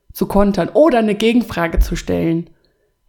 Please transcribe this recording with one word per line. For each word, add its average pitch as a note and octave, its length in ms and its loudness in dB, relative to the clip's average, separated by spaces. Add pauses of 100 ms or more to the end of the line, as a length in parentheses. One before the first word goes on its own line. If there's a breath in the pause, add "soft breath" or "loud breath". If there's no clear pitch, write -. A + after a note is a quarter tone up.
(140 soft breath)
zu - 120 -2
kontern G3 440 0
oder C#4+ 300 4
eine G#3+ 160 0
Gegenfrage G#3+ 640 -2
zu - 160 0
stellen. E3+ 540 -4 (600)